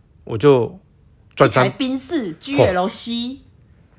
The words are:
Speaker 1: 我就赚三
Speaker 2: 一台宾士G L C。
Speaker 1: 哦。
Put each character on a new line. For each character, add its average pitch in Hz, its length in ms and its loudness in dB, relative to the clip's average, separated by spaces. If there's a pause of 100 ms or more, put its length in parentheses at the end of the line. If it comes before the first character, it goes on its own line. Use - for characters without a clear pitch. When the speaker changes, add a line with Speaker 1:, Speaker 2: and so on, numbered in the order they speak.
(240)
Speaker 1:
我 117 140 -8
就 131 420 2 (560)
赚 135 140 6
三 127 160 2
Speaker 2:
一 127 40 0
台 - 60 -12
宾 262 220 -4
士 254 360 -6
G 277 240 -8
L 190 300 2
C。 - 240 -4
Speaker 1:
哦。 240 260 -8 (600)